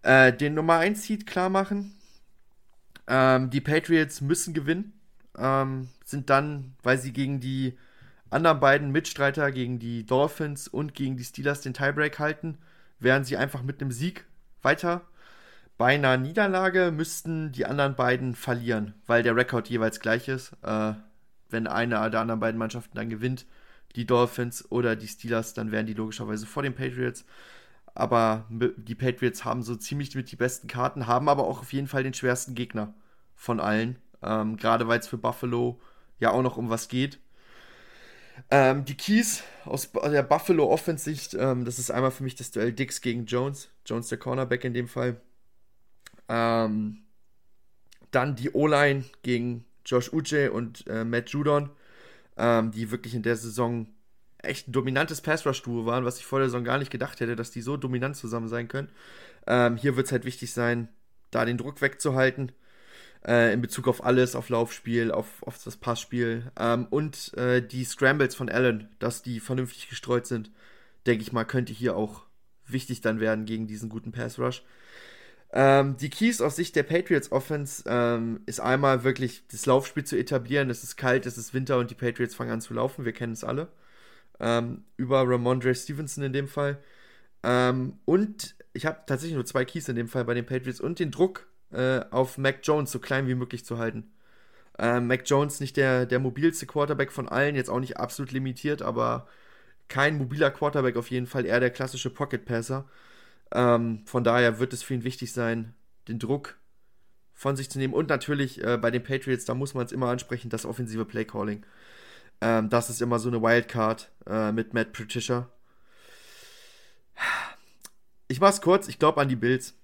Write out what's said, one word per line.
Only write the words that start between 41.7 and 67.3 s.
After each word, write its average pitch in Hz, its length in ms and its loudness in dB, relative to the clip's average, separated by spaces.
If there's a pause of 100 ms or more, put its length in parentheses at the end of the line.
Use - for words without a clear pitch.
ist 123 120 -4
einmal 131 200 2
für 131 140 -10
mich 127 100 -6
das - 160 -12
Duell 113 220 0
Diggs 120 280 -4
gegen 120 260 -2
Jones. 131 440 -2 (160)
Jones 113 220 -4
der 117 100 -4
Cornerback 123 460 -2
in 127 100 -4
dem 123 140 -4
Fall. 123 320 -2 (1080)
Ähm, 113 760 0 (1080)
dann 131 260 0
die 127 160 -4
O-Line 143 520 4 (180)
gegen 120 420 -2 (200)
Josh 123 280 0
Uche 143 400 0
und, 117 340 -6
äh, 113 180 -4
Matt 117 260 -2
Judon, 143 400 0 (640)
ähm, 113 360 4
die 107 180 -6
wirklich 120 240 -6
in 117 80 -4
der 113 140 2
Saison 117 520 -4 (540)
echt - 260 -6
ein 127 40 -12
dominantes 135 500 0
Pass-Rush-Duo 127 640 -2
waren, 120 180 0
was 123 140 -2
ich - 80 -16
vor 135 140 0
der 135 80 4
Saison 123 160 -2
gar 123 140 0
nicht 139 140 -4
gedacht 127 280 -6
hätte, 117 160 -2
dass 117 140 -6
die 120 120 -10
so 135 140 -4
dominant 131 400 -4
zusammen 113 320 -6
sein 117 200 -6
können. 139 220 -6 (560)
Ähm, 120 300 4
hier 127 200 0
wird's 131 160 0
halt 117 120 0
wichtig 123 280 -8
sein, 120 360 0 (420)
da 120 140 2
den 120 140 0
Druck 139 240 -6
wegzuhalten, 131 720 2 (720)
äh, 117 280 6
in 120 80 0
Bezug 127 260 -2
auf - 160 0
alles, 127 320 6
auf 117 140 -6
Laufspiel, 117 640 0
auf, - 320 -4
auf - 200 -12
das 110 120 -12
Passspiel, 117 800 -4
ähm, 117 320 0
und, 147 460 -4